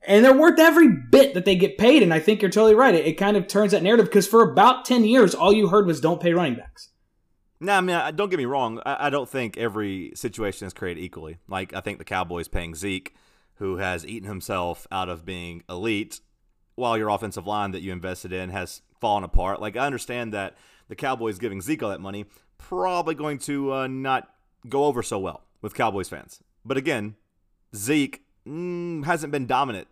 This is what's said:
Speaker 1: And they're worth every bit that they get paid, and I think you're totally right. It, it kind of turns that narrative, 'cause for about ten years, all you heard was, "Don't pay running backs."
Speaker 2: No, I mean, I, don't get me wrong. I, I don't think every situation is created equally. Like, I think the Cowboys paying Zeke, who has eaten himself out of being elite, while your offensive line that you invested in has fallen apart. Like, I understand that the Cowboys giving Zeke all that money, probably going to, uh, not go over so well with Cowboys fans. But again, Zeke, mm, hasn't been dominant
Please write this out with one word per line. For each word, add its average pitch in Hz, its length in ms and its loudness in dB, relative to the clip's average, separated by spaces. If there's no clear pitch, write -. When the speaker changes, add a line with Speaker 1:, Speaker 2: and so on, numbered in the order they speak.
Speaker 1:
And 208 180 8
they're 262 140 10
worth 330 220 6
every 320 280 8
bit 269 240 8
that 180 100 -2
they 196 120 4
get 180 200 0
paid, 247 280 6
and 170 100 2
I 156 60 2
think 208 200 2
you're 185 120 0
totally 214 240 6
right. 247 180 6
It, 160 100 2
it 156 100 0
kind 202 220 0
of 185 120 -2
turns 202 240 2
that 180 100 2
narrative, 208 300 4
'cause 202 160 4
for 226 200 6
about 226 360 4
ten 247 180 2
years, 220 320 4
all 185 180 4
you 214 140 4
heard 196 200 2
was, 156 140 -2
"Don't 165 200 0
pay 170 140 0
running 165 200 0
backs." - 360 -18
Speaker 2:
No, 190 120 -2
I 190 80 2
mean, 180 160 -2
I, 151 160 -4
don't 190 180 -4
get 180 60 -4
me 139 80 -2
wrong. 120 420 -4
I, 139 220 -4
I - 20 -2
don't 135 180 -4
think 120 300 -8
every 101 560 -6
situation 101 540 -8
is 90 40 -14
created 87 300 -10
equally. 80 360 -16
Like, 92 260 -8
I 92 60 -8
think 101 180 -10
the - 60 -18
Cowboys 87 420 -6
paying 85 300 -8
Zeke, 92 400 -8
who 95 240 -8
has 90 280 -6
eaten 101 220 -14
himself 90 640 -8
out 92 160 -6
of 82 160 -12
being 85 440 -12
elite, 101 520 -6
while 117 200 -2
your 107 120 -2
offensive 101 400 -6
line 104 240 -4
that 90 100 -10
you 95 80 -10
invested 90 420 -10
in 92 180 -8
has 90 320 -12
fallen 104 240 -2
apart. 90 360 -2
Like, 104 160 -10
I 131 100 -2
understand 120 480 -8
that 98 220 -8
the 110 80 -18
Cowboys 117 460 -6
giving 101 200 -8
Zeke 139 220 -6
all 107 80 -4
that 90 100 -10
money, 98 260 -14
probably 180 600 -4
going 147 240 -8
to, 139 320 -4
uh, 135 160 -4
not 131 400 -4
go 139 160 0
over 123 180 0
so 107 160 -6
well 90 240 -8
with 104 140 -12
Cowboys 101 340 -4
fans. - 320 -18
But 127 120 -4
again, 127 400 -6
Zeke, 131 480 -2
mm, 175 580 -10
hasn't 151 280 -4
been 135 160 -6
dominant 123 440 -4